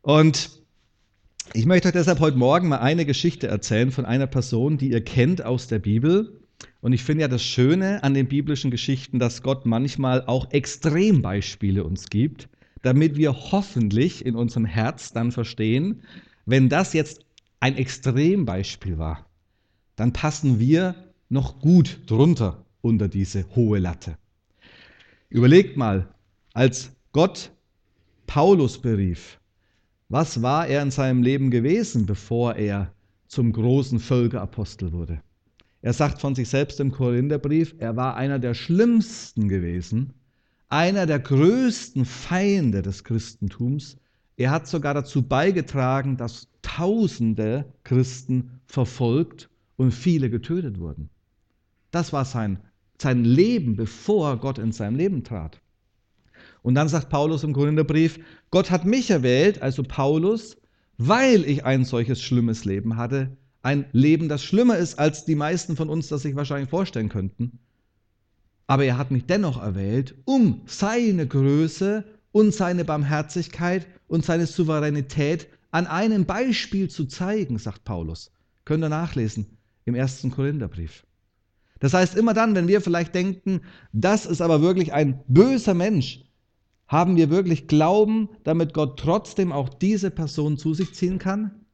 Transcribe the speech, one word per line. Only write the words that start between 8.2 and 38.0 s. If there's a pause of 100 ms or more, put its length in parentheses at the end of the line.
biblischen
Geschichten,
dass
Gott
manchmal
auch
Extrembeispiele
uns
gibt, (340)
damit
wir
hoffentlich
in
unserem
Herz
dann
verstehen, (420)
wenn
das
jetzt (340)
ein
Extrembeispiel
war, (680)
dann
passen
wir (340)
noch
gut
drunter (160)
unter
diese (100)
hohe
Latte. (1120)
Überlegt
mal, (460)
als (220)
Gott (760)
Paulus
berief, (720)
was
war
er
in
seinem
Leben
gewesen,
bevor
er (340)
zum
großen
Völkerapostel
wurde? (600)
Er
sagt
von
sich
selbst
im
Korintherbrief,
er
war